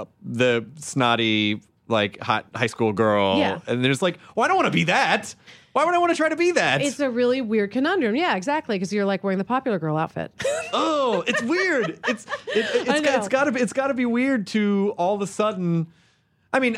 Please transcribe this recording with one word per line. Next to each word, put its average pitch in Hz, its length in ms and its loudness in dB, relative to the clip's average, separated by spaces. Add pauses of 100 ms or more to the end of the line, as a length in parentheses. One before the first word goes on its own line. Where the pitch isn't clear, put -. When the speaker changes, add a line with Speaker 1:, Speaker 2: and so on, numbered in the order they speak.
(240)
Speaker 1:
the 120 420 0 (140)
snotty, 110 840 0 (280)
like, 104 320 0
hot 110 240 -2 (100)
high 120 120 0
school 110 260 0
girl. 101 440 2
Speaker 2:
Yeah. 95 300 0
Speaker 1:
And 123 160 -2
there's 131 180 0
like, 180 160 -2 (180)
"Well, 233 100 2
I - 20 4
don't 370 100 2
wanna 311 140 2
be 165 140 0
that. 208 500 0 (380)
Why 277 100 2
would 339 100 2
I 349 40 4
wanna 349 180 2
try 311 140 0
to 311 80 -2
be 349 140 2
that?" 262 300 2
Speaker 2:
It's 277 200 -2
a 277 80 0
really 247 320 0
weird 208 300 -2
conundrum. 262 440 0
Yeah, 311 220 0
exactly, 233 420 -4
'cause 180 140 -4
you're, 208 120 0
like, 196 180 -2
wearing 190 140 -2
the 190 60 -2
popular 247 360 -2
girl 156 180 -2
outfit. - 420 -6
<laughs> 554 120 -2 (260)
Speaker 1:
Oh, 269 500 0
it's 247 160 0
weird. 294 560 -2 (100)
It's, 233 160 -4 (280)
it, - 40 0
it, - 320 0
Speaker 2:
I 285 80 2
Speaker 1:
it's, 302 80 0
Speaker 2:
know. 269 120 4
Speaker 1:
it's 208 120 -4
gotta 269 220 2
be, 240 100 0
it's 226 100 0
gotta 269 220 0
be 247 120 -2
weird 240 420 0
to 202 500 0
all 185 180 0
of 202 60 -2
a 196 60 -2
sudden, 180 600 0 (640)
I 262 80 2
mean, 240 180 2